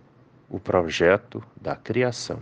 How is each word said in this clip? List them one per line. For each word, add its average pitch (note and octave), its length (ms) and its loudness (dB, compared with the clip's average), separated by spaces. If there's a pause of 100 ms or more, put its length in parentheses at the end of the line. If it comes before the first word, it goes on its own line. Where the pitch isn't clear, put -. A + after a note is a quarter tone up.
(500)
o F#2+ 80 -6
projeto F#2 840 2 (160)
da - 180 -8
criação. A#2+ 640 -4